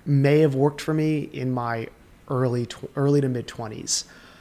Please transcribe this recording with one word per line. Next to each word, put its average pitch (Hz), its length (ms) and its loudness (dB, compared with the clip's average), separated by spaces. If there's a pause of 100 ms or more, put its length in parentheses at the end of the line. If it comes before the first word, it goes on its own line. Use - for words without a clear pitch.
may 143 340 4
have 156 160 4
worked 147 260 0
for 156 120 -2
me 156 380 -2
in 131 200 -4
my 117 360 -4 (400)
early 123 380 0
tw-, - 300 -12
early 143 260 4
to 135 80 0
mid 123 180 -4
twenties. - 580 -8 (360)